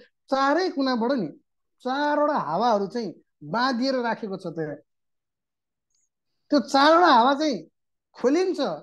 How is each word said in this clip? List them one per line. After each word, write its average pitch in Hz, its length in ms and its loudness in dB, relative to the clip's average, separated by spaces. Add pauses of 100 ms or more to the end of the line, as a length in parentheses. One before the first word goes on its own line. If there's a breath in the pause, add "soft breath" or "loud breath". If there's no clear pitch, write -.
(320 loud breath)
चारै 285 400 0
कुनाबाट 254 480 -2
नि 160 80 -4 (560)
चारवटा 294 540 -2 (100)
हावाहरू 202 480 0
चाहिँ 233 140 -6 (340)
बाँधिएर 247 520 -2 (120)
राखेको 208 320 -8
छ 175 160 -12
त्यहाँ। 151 200 -6 (1700)
त्यो 294 100 4
चारवटा 320 520 4
हावा 254 300 6
चाहिँ 285 160 -2 (580)
खोलिन्छ 320 440 0 (240)